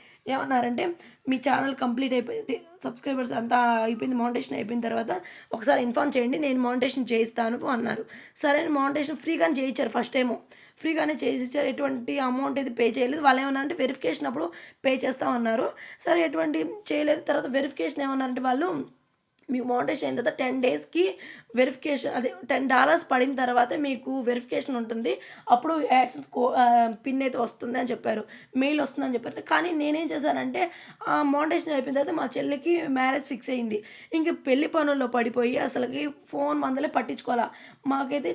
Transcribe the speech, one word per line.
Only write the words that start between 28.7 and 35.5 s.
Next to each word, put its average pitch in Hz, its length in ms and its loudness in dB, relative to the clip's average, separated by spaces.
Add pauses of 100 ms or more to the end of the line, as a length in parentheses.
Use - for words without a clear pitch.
వస్తుందని 269 340 -2
చెప్పారు. - 300 -8
కానీ 320 280 2
నేనేం 302 360 0
చేశానంటే 262 540 0 (400)
ఆ - 220 0
మానిటైజేషన్ 302 500 2
అయిపోయిన 262 220 0
తర్వాత 294 180 0
మా 285 160 -2
చెల్లికి 277 420 0 (180)
మ్యారేజ్ 262 360 0
ఫిక్స్ 269 240 -6
అయింది. 226 280 -2 (320)
ఇంక 320 300 2
పెళ్లి 277 280 2
పనుల్లో 285 400 2
పడిపోయి 240 500 0